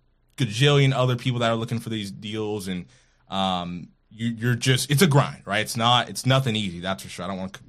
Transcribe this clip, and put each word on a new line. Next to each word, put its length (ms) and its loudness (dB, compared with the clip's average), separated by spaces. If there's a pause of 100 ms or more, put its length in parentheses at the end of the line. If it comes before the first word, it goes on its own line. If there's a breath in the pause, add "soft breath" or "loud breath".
(380)
gajillion 560 4
other 220 2
people 240 -2
that 120 2
are 40 0
looking 240 -4
for 100 -8
these 220 -6
deals, 560 -6
and, 180 -6 (440 soft breath)
um, 600 -2 (220)
you, 160 -6
you're 280 0
just, 360 0
it's 100 4
a 60 8
grind, 380 4
right? 140 0
It's 180 -4
not, 320 4
it's 160 -10
nothing 300 2
easy, 240 -4
that's 240 -6
for 60 -14
sure. 160 -10
I 20 -6
don't 100 -6
want, 320 -10